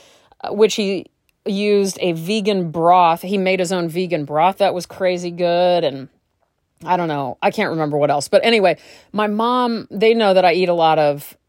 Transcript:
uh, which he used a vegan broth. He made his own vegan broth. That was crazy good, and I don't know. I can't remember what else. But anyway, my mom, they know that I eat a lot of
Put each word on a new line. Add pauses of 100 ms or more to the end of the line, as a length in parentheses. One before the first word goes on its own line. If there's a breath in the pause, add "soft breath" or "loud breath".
(400 soft breath)
uh,
which
he (340)
used
a
vegan
broth.
He
made
his
own
vegan
broth.
That
was
crazy
good,
and (800)
I
don't
know.
I
can't
remember
what
else.
But
anyway, (340 loud breath)
my
mom,
they
know
that
I
eat
a
lot
of (120)